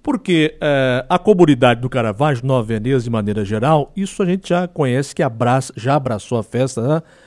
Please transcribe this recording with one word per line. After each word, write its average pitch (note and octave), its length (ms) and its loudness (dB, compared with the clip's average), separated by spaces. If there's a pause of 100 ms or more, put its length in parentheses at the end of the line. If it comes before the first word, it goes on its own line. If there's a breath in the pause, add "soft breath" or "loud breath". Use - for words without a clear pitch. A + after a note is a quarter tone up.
Porque, F3 580 0
é, C3+ 480 0
a F3+ 100 2
comunidade D3 640 4
do B2 100 -6
Caravaggio, A#2+ 560 -2
Nova C3 200 2
Veneza, A#2 400 -2
de A#2+ 40 -6
maneira G#2 360 -2
geral, B2+ 500 0
isso G3 260 -6
a G3 40 2
gente F#3 240 -2
já F3+ 180 0
conhece C3+ 480 -2
que E3 80 -2
abraça, B2 540 0
já B2+ 180 0
abraçou A#2+ 420 -4
a A2 60 -2
festa, B2 420 -4
né? D#3 160 0 (260 soft breath)